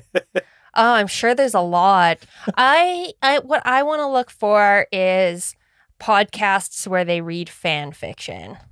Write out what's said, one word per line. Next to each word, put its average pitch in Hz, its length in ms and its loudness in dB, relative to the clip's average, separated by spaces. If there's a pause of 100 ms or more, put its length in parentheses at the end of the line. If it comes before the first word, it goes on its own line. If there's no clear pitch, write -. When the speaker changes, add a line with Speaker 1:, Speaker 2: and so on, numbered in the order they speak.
(140)
Speaker 1:
<laughs> - 120 -2 (480)
Speaker 2:
Oh, 226 200 4
I'm 208 140 2
sure 233 280 0
there's 262 180 0
a 196 60 2
lot. 175 600 2 (360)
I, 339 560 2 (100)
I, 277 180 2
what 269 260 -2
I 262 180 2
wanna 294 260 -2
look 254 220 -2
for 208 580 2
is 185 640 -2 (460)
podcasts 202 880 -2
where 180 160 0
they 175 160 -2
read 170 300 -8
fan 147 420 -6
fiction. - 680 -16 (140)